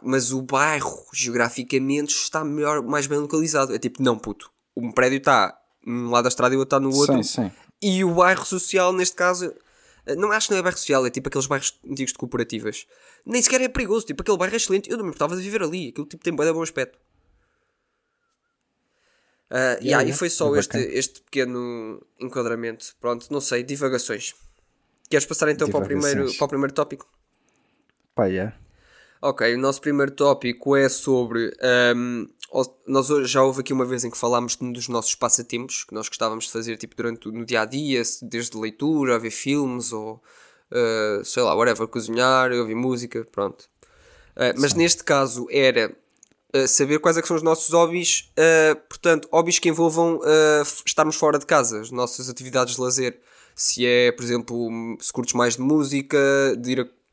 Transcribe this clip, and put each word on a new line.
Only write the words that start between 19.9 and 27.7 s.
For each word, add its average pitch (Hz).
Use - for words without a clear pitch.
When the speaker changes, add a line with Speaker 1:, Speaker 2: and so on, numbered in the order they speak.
Speaker 1:
e -
Speaker 2:
yeah, 139
Speaker 1:
foi 170
só 147
Speaker 2:
é -
Speaker 1:
este, -
Speaker 2:
bacana. 101
Speaker 1:
este -
pequeno 120
enquadramento. 117
Pronto, 120
não 143
sei, 123
divagações. 131
Queres 143
passar -
então 147
para 143
o 139
Speaker 2:
Divagações. 143
Speaker 1:
primeiro, 135
para 147
o 143
primeiro 139
tópico? 143